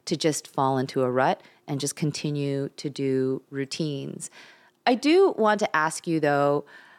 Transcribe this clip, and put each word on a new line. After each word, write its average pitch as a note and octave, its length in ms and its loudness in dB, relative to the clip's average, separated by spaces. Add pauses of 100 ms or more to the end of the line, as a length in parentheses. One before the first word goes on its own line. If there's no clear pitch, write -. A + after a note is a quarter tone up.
to E3+ 100 -2
just D3+ 320 -2
fall C3+ 300 0
into C3+ 240 -2
a B2+ 80 0
rut B2+ 320 0 (260)
and C#3+ 100 -4
just C#3 160 -6
continue C#3+ 800 -4
to D3+ 140 -8
do C3 600 -2
routines. C#3 800 -8 (560)
I B3 100 4
do E4+ 420 4
want G#3 220 2
to - 140 -2
ask D#3 320 -2
you, D#3+ 140 0
though, C#3+ 460 2 (320)